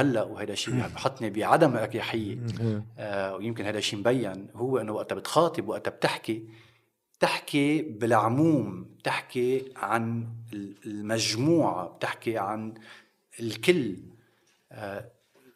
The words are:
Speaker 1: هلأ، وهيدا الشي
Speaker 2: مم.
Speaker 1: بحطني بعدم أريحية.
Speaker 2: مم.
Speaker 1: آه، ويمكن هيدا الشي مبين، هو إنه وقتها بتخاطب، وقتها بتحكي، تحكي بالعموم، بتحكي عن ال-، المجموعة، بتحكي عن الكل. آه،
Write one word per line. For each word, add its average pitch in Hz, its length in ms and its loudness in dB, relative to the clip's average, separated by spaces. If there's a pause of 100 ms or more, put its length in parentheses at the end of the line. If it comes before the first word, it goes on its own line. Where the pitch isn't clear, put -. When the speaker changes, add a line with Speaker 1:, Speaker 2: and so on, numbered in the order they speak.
Speaker 1:
هلأ، 120 220 4
وهيدا 101 300 -6
الشي - 180 -4
Speaker 2:
مم. 123 80 2
Speaker 1:
بحطني 117 500 -2
بعدم 120 460 6
أريحية. 110 600 -2
Speaker 2:
مم. 113 500 -2 (120)
Speaker 1:
آه، 98 380 -2
ويمكن 107 300 -4
هيدا 104 140 -2
الشي 101 160 -2
مبين، 101 600 2
هو 127 220 0
إنه 110 140 -2
وقتها 101 240 -2
بتخاطب، 151 520 2
وقتها 104 240 -2
بتحكي، - 560 -2 (720)
تحكي 147 640 2
بالعموم، 113 1000 2
بتحكي 131 920 -2
عن 117 520 -2 (260)
ال-، 101 220 -8 (100)
المجموعة، 110 1040 2
بتحكي - 500 -4
عن 110 360 -4 (640)
الكل. 117 580 0 (720)
آه، 107 400 -10 (440)